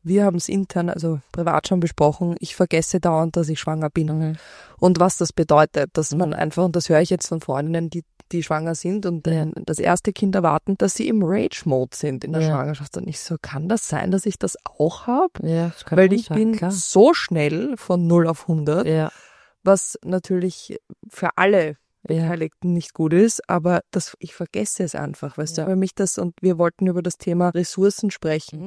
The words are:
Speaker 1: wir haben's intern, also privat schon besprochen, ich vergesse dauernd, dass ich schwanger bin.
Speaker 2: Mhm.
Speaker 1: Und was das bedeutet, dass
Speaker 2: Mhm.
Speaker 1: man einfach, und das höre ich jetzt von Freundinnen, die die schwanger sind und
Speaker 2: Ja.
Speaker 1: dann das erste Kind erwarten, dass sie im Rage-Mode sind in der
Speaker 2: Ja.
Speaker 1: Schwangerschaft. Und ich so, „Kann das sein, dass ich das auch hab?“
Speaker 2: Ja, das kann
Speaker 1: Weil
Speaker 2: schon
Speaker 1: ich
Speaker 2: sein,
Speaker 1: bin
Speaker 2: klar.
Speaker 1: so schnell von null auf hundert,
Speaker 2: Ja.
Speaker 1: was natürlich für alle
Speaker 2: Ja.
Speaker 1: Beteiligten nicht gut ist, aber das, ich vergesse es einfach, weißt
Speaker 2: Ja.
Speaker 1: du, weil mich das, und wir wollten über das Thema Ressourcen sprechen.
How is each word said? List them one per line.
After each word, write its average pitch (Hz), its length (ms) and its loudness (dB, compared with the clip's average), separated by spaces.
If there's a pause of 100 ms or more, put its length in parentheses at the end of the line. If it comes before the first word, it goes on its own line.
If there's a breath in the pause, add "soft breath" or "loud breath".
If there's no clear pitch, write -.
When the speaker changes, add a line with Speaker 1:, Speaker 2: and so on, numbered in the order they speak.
Speaker 1:
wir 196 220 2
haben's 175 240 0
intern, 180 400 -2
also 160 300 -4 (120)
privat 156 380 0
schon 185 100 2
besprochen, 170 600 0
ich - 180 -12
vergesse 170 420 0
dauernd, 160 380 0
dass 165 100 0
ich 156 140 -4
schwanger 156 280 -4
bin. 156 180 0
Speaker 2:
Mhm. 156 260 -2 (460 loud breath)
Speaker 1:
Und 180 200 6
was 180 160 4
das 170 160 -2
bedeutet, 151 600 4
dass 160 180 -2
Speaker 2:
Mhm. 143 60 -2
Speaker 1:
man 165 160 0
einfach, 160 320 -2
und 170 100 0
das 175 140 0
höre 156 120 6
ich 175 100 -2
jetzt 180 160 -2
von 165 120 -4
Freundinnen, 160 500 -4
die 170 140 -4 (280)
die 170 120 -2
schwanger 160 320 -2
sind 196 300 -4
und 170 220 -4
Speaker 2:
Ja. 160 180 2
Speaker 1:
dann 156 80 -4 (120)
das 160 140 -4
erste 180 340 0
Kind 196 220 0
erwarten, 170 420 0
dass 196 180 2
sie - 120 -2
im 220 160 2
Rage-Mode 156 720 0
sind 131 280 -6
in 151 100 -6
der 160 80 0
Speaker 2:
Ja. 156 80 2
Speaker 1:
Schwangerschaft. 143 480 -4
Und - 100 -8
ich 156 120 -10
so, - 220 -8
„Kann 147 280 -8
das 226 180 -2
sein, 185 240 -2
dass 190 140 0
ich 196 140 -2
das - 260 -4
auch - 420 -2
hab?“ 302 360 0
Speaker 2:
Ja, 165 260 0
das - 160 -14
kann 165 120 0
Speaker 1:
Weil 190 120 8
Speaker 2:
schon 196 80 2
Speaker 1:
ich 240 100 -4
Speaker 2:
sein, 160 100 -2
Speaker 1:
bin 220 180 2
Speaker 2:
klar. 185 160 -2
Speaker 1:
so 202 420 6
schnell 170 640 -2
von 175 300 0
null 170 200 6
auf 165 200 -4
hundert, 156 400 0
Speaker 2:
Ja. 160 240 0 (520 soft breath)
Speaker 1:
was 190 400 2
natürlich 180 720 -4 (320)
für - 280 -6
alle 180 400 2 (320)
Speaker 2:
Ja. 160 120 0
Speaker 1:
Beteiligten 165 520 -2
nicht 170 200 -4
gut 160 180 0
ist, 202 380 4
aber 175 320 2 (100)
das, - 280 -6
ich - 140 -18
vergesse 202 500 -6
es - 120 -6
einfach, 147 420 -8
weißt 160 200 -6
Speaker 2:
Ja. 160 80 -2
Speaker 1:
du, 185 60 -2
weil 190 40 0
mich 190 180 0
das, - 240 -2
und 175 220 -4
wir 180 180 2
wollten 170 300 0
über 175 140 0
das 170 160 -6
Thema 180 320 0
Ressourcen 190 640 0
sprechen. 156 560 -6